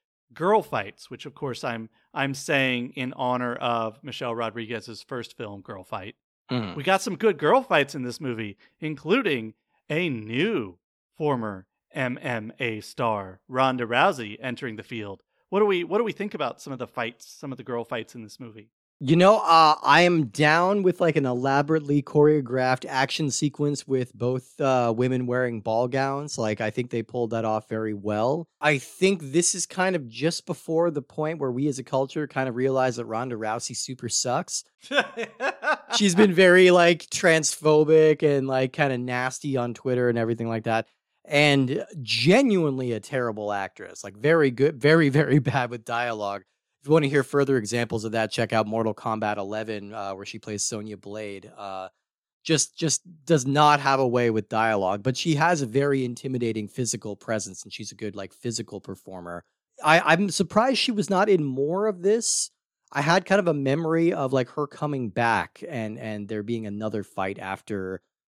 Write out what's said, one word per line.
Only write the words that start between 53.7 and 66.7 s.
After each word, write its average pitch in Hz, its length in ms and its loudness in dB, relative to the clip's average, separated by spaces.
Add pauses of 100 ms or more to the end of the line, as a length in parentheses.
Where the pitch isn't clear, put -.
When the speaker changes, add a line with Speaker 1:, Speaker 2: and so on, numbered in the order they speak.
Speaker 2:
have 139 180 2
a 131 80 4
way 120 220 2
with 110 180 -2
dialogue, 104 560 0
but 127 140 -2
she 165 180 0
has 160 260 2
a 135 40 -2
very 135 400 0
intimidating 120 640 -4
physical 110 480 -6
presence, 101 460 -6
and 101 100 -18
she's - 180 -12
a 104 40 -18
good, 101 200 -10
like, 98 160 -10
physical 110 480 -8
performer. 87 640 -14 (400)
I, 160 160 6
I'm 170 300 2
surprised 214 480 0
she - 160 -2
was 208 160 -2
not 196 180 2
in 185 160 4
more 147 440 -2
of 180 160 -4
this. 220 480 0 (420)
I 139 80 -2
had 170 240 2
kind 196 140 4
of 180 80 0
a 165 60 2
memory 160 600 0
of, 139 180 -2
like, 131 180 0
her 147 180 -6
coming 139 420 -6
back 113 580 0
and, 113 300 -8
and 104 320 -10
there 107 140 -6
being 110 240 -6
another 104 360 -6